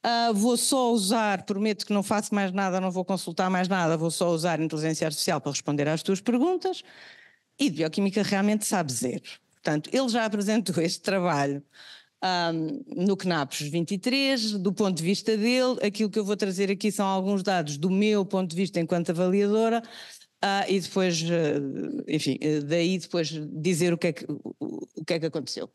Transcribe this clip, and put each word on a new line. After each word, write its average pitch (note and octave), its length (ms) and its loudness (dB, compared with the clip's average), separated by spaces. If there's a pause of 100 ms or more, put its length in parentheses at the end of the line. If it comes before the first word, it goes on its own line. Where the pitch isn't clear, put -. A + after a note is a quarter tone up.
Ah, A#3 320 2
vou A3+ 220 4
só B3 360 2
usar, G#3 520 2
prometo G#3 420 -2
que G#3+ 80 -2
não G3+ 80 4
faço G#3 320 0
mais G3 180 0
nada, F#3 280 0
não F#3 100 0
vou F3+ 140 -2
consultar F#3 480 -2
mais F3+ 160 2
nada, E3 300 2
vou E3 120 0
só F3 220 0
usar E3 280 0
inteligência D#3+ 460 -2
artificial D#3 360 -2
para C#3+ 100 -4
responder D3 360 0
às D#3 140 0
tuas F#3+ 200 -2
perguntas. E4+ 600 0 (800)
E G3 100 4
de D3 80 -4
bioquímica F#3+ 460 0
realmente G#3 420 2
sabe E3+ 260 0
zero. B2 380 -4 (220)
Portanto, D3+ 400 -2
ele C4 160 2
já A3+ 160 0
apresentou G3+ 580 0
este F3 200 -2
trabalho, D3 600 0 (600)
ahm, E3+ 600 -2 (120)
no F#3+ 220 2
cnaps E3 420 -2
vinte D3+ 320 -2
e G3+ 60 -2
três, B3+ 560 0
do G3 180 0
ponto F#3+ 240 0
de D#3+ 80 -4
vista G3+ 320 0
dele, B3 500 2
aquilo G#3 240 0
que G3 80 -2
eu G#3+ 60 0
vou G3 140 -2
trazer F#3+ 340 0
aqui G3+ 200 0
são G3+ 140 0
alguns F#3+ 380 0
dados D#3+ 340 0
do E3+ 120 0
meu G#3 340 4
ponto F#3 280 -2
de D#3+ 40 -8
vista F3 240 -2
enquanto E3+ 300 0
avaliadora, G3+ 720 2 (580)
ah, G3 280 2
e F#3+ 100 2
depois, F3 440 0
eh, D#3+ 360 2 (480)
enfim, D3 320 0
eh, D3+ 220 0
daí E3+ 360 2
depois E3 320 -2
dizer D#3 640 0
o E3+ 60 2
que F3 100 0
é D#3+ 60 2
que, - 120 -10
o, - 680 -8
o - 100 -10
que F3 100 0
é D#3+ 40 -2
que D#3+ 60 -2
aconteceu. D#3 500 -6